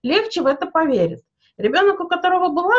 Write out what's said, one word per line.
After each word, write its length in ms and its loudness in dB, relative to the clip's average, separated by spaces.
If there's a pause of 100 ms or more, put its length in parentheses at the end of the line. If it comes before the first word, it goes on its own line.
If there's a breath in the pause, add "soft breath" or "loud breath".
легче 380 -2
в 60 0
это 180 -2
поверит. 560 -2 (360)
Ребёнок, 420 2
у 80 -6
которого 420 0
была 300 0